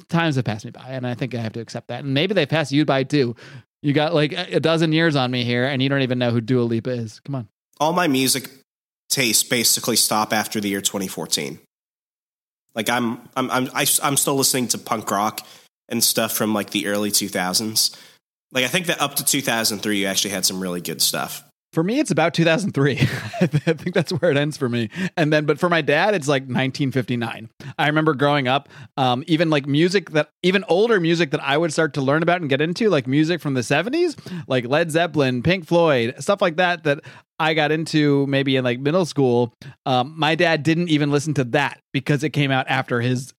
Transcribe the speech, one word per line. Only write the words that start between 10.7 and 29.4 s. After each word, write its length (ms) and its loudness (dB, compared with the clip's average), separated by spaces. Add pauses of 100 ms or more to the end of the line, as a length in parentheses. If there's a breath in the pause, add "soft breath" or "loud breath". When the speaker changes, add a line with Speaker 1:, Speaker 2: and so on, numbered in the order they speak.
Speaker 2:
twenty 260 -4
fourteen. 520 -6 (1120)
Like, 160 -4
I'm, 320 -2 (140)
I'm, 160 -2
I'm, 240 -2
I, 100 0 (160)
I'm 160 0
still 180 0
listening 340 0
to 100 -2
punk 320 -6
rock 340 -2 (440 loud breath)
and 140 -2
stuff 300 0
from, 220 0
like, 160 -4
the 160 -2
early 240 -2
two 180 -2
thousands. 680 -2 (560 loud breath)
Like, 140 0
I 20 -2
think 200 -2
that 120 -2
up 160 -2
to 100 -4
two 160 0
thousand 380 -2
three, 200 -2
you 80 0
actually 240 -2
had 140 -2
some 140 -4
really 220 -4
good 200 -8
stuff. 420 -4 (300)
Speaker 1:
For 100 0
me, 160 0
it's 100 -2
about 240 0
two 120 2
thousand 260 0
three. 260 2
<laughs> 440 -2
I 40 6
think 480 -2
that's 180 0
where 200 2
it 60 2
ends 200 -2
for 120 -2
me. 200 -2 (260 loud breath)
And 160 2
then, 140 2
but 140 0
for 100 2
my 120 2
dad, 340 2
it's, 120 -4
like, 200 0
nineteen 440 -2
fifty-nine. 580 -4 (280 loud breath)
I 100 2
remember 280 2
growing 320 2
up, 220 0 (260 loud breath)
um, 320 0
even, 240 2